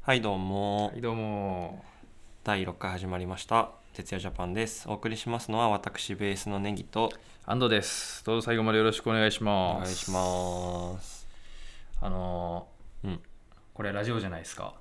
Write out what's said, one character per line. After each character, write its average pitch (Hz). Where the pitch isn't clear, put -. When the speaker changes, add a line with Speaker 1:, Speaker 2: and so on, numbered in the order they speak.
Speaker 1:
は 131
い、 123
ど 107
う -
も。 101
Speaker 2:
は -
い、 -
ど 117
う -
も。 98
Speaker 1:
第 98
六 90
回 92
始 92
ま 92
り 90
ま 90
し -
た。 113
徹 -
夜 95
ジ 95
ャ 90
パ 90
ン 90
で 113
す。 -
お 107
送 113
り 110
し 110
ま 117
す 113
の 110
は、 117
私、 -
ベ 101
ー -
ス 98
の 101
ネ 101
ギ 95
と、 110
Speaker 2:
安 120
藤 123
で 107
す。 -
ど 110
う -
ぞ 117
最 117
後 110
ま 110
で 107
よ 110
ろ 110
し 107
く -
お 113
願 110
い 104
し -
ま 95
す。 -
Speaker 1:
お -
願 92
い 90
し -
ま 90
す。 -
Speaker 2:
あ 98
の 87
ー、 -
Speaker 1:
う 95
ん。 82
Speaker 2:
こ 110
れ 101
ラ 104
ジ 117
オ 113
じ 98
ゃ 95
な 85
い 82
で 82
す -
か。 -